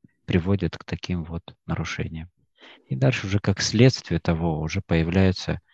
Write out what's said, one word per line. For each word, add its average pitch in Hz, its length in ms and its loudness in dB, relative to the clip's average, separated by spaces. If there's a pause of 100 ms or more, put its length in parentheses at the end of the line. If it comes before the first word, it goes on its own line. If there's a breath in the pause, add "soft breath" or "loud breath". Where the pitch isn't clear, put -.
(260)
приводят 90 520 0
к - 80 -20
таким 87 400 -4
вот 82 180 -10 (240)
нарушениям. 82 600 -6 (580 soft breath)
И 135 100 -4
дальше 127 300 2
уже 101 120 0
как - 220 0
следствие 110 600 2
того 82 400 0
уже 78 240 -4
появляются 85 760 2 (120)